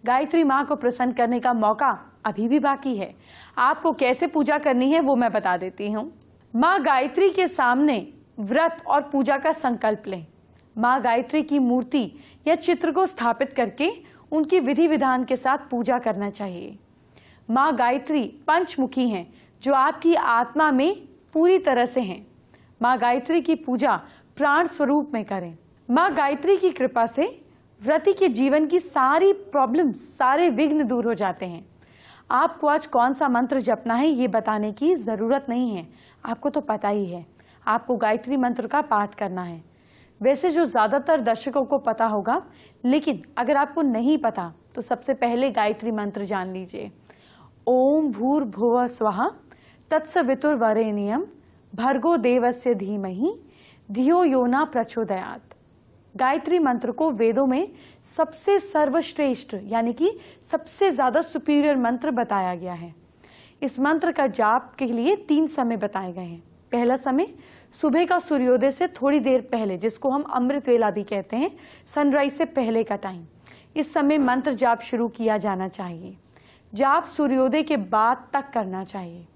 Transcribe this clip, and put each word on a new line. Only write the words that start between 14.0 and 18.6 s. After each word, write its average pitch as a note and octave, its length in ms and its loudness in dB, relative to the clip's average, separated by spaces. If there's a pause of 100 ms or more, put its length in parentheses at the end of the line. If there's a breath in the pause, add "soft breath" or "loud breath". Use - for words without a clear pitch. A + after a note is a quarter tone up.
उनकी D#4 280 2
विधि C#4+ 280 2
विधान C4 360 2
के B3+ 120 -2
साथ C4+ 340 -2
पूजा A#3+ 300 0
करना G3+ 300 -4
चाहिए। F#3+ 460 -12 (720 soft breath)
माँ C4+ 280 2
गायत्री C4+ 460 0 (260)
पंचमुखी C4+ 600 0